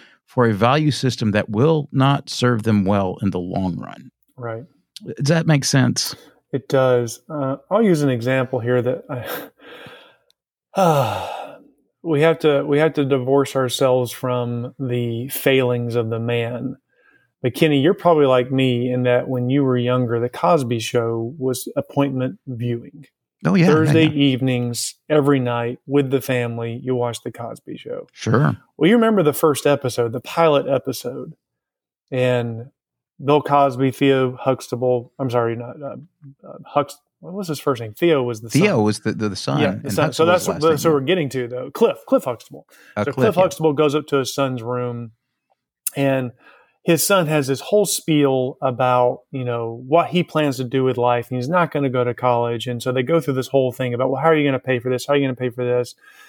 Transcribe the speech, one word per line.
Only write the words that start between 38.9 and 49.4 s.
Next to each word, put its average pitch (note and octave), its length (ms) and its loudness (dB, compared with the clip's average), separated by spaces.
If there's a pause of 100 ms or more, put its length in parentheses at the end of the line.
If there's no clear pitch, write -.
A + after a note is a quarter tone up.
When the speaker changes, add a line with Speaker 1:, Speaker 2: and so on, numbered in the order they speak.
Speaker 1:
the, - 140 -4
the, G#2+ 160 -4
the F#2+ 60 -6
son, - 240 -4
Speaker 2:
Yeah, C#3+ 120 2
the A2 160 -10
Speaker 1:
and A2 60 -4
Speaker 2:
son. C#3+ 200 0
So D#3+ 100 0
Speaker 1:
Huxtable's E3 40 6
Speaker 2:
that's F3 200 2
Speaker 1:
last E3 140 -4
Speaker 2:
what, E3 80 4
Speaker 1:
name, D#3 80 2
Speaker 2:
so E3 120 0
Speaker 1:
yeah. D#3+ 40 4
Speaker 2:
we're C#3+ 80 2
getting D3+ 280 0
to, B2 180 -4
though. B2 240 -10
Cliff, - 340 0
Cliff - 200 0
Huxtable. C3 420 -10 (280)
Speaker 1:
Uh, G#2 100 -2
Speaker 2:
So C#3+ 60 -2
Speaker 1:
Cliff, - 40 -14
Speaker 2:
Cliff F#3+ 220 2
Speaker 1:
yeah. F3+ 40 6
Speaker 2:
Huxtable D#3+ 320 2
goes C#3+ 220 2
up D3 120 -2
to C#3+ 100 0
his C3 140 -2
son's C3 300 -2
room, A#2+ 520 -6 (840)
and C3+ 360 0 (520)
his E3 220 2
son F#3 220 2
has D3+ 180 0
this C3 140 -2
whole G#3 260 2
spiel C#3 760 0
about, B2+ 600 0 (100)
you C3 160 -8